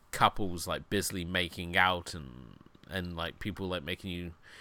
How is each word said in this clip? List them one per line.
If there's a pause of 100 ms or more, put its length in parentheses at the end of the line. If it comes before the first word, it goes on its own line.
(120)
couples,
like,
busily
making
out
and, (340)
and,
like,
people,
like,
making
you, (280)